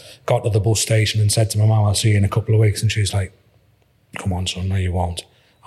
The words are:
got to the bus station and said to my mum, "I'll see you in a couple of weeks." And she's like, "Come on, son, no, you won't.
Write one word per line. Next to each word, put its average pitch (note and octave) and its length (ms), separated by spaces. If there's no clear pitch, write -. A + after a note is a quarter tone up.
got A#2+ 160
to A#2+ 60
the G#2+ 100
bus G#2 200
station A2 400
and G#2 120
said A2 180
to - 80
my G#2+ 80
mum, A2 180
"I'll G2+ 100
see A2 180
you G#2 60
in G2+ 60
a G2 60
couple A2 240
of A2 80
weeks." G#2 200
And G#2+ 100
she's G2+ 220
like, G2 200
"Come - 160
on, F2+ 140
son, F#2 220
no, G2 60
you F#2 180
won't. E2+ 320